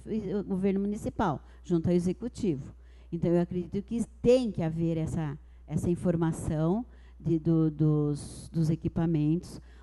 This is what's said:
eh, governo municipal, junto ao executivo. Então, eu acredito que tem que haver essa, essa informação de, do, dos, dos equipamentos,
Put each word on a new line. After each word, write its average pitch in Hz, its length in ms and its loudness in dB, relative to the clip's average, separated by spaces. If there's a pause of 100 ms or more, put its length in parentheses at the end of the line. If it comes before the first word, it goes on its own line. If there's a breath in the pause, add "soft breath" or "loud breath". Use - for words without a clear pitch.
eh, 208 380 -4
governo 196 340 0
municipal, 202 640 -4 (220 soft breath)
junto 170 240 0
ao 175 60 4
executivo. 175 800 -2 (380 soft breath)
Então, 175 180 -2
eu 175 120 4
acredito 180 420 -4
que 226 220 -4 (180)
tem 240 300 6
que 180 100 -4
haver 165 340 0
essa, 156 400 -4 (300 soft breath)
essa 165 240 -2
informação 170 960 0 (320 soft breath)
de, 160 220 0
do, 160 320 4
dos, 151 800 0
dos 160 180 2
equipamentos, 165 920 0 (220 loud breath)